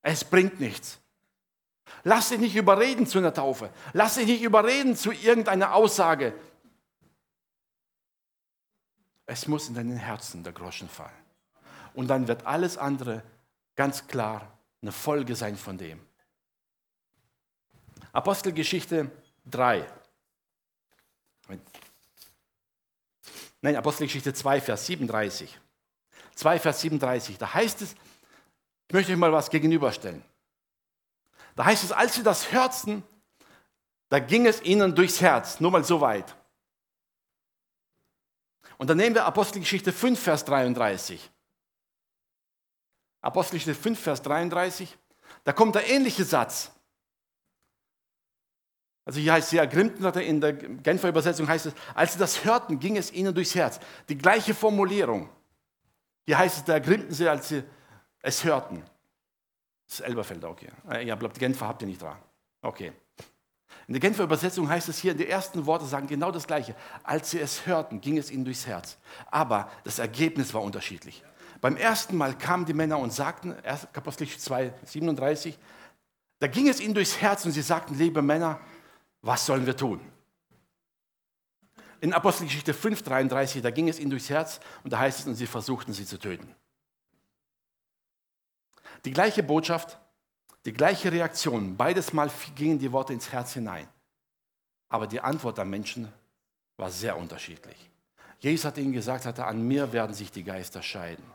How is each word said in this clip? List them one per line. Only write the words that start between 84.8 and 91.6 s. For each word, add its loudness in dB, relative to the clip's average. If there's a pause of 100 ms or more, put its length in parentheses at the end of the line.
und -8
da -2
heißt 2
es, -8
und -4
sie -8
versuchten, -6
sie -10
zu -12
töten. -10 (2500)
Die -6
gleiche 4
Botschaft, -2 (680)
die -8
gleiche 2
Reaktion, -2